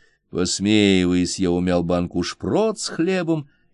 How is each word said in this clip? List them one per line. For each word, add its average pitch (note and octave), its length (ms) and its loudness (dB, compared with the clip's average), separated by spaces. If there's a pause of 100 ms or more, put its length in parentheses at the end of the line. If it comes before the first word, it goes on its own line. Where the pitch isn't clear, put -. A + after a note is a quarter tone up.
(300)
Посмеиваясь, F#2 1080 2
я F#2 140 0
умял F2 320 0
банку F2 400 -2
шпрот G3+ 560 -2
с - 80 -8
хлебом E3 600 -2 (260)